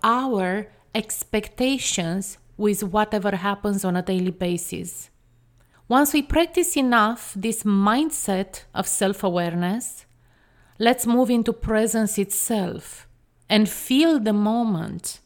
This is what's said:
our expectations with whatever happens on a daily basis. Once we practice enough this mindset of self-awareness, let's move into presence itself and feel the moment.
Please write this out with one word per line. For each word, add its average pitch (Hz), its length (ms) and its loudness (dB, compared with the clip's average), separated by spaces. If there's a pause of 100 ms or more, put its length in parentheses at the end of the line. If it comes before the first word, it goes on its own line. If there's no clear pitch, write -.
our 214 640 0 (280)
expectations 214 1400 -4 (180)
with 208 260 0
whatever 208 520 0
happens 196 500 -2
on 180 100 0
a 180 60 0
daily 185 300 -2
basis. 175 800 -6 (760)
Once 277 240 4
we 294 120 2
practice 330 520 0
enough 240 600 2
this 226 280 -4
mindset 202 1000 0 (100)
of 190 140 -2
self-awareness, 180 1160 -2 (760)
let's 240 240 4
move 240 240 4
into 233 240 2
presence 220 640 0
itself - 920 -4 (400)
and 214 220 4
feel 302 500 2
the 214 140 0
moment. 208 920 -2